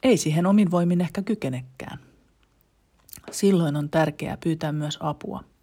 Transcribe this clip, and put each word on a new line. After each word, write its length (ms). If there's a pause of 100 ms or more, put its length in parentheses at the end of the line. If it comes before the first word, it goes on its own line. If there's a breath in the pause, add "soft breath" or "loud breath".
ei 140
siihen 280
omin 260
voimin 300
ehkä 200
kykenekään. 760 (1300)
Silloin 440
on 140
tärkeää 540
pyytää 280
myös 300
apua. 420 (200)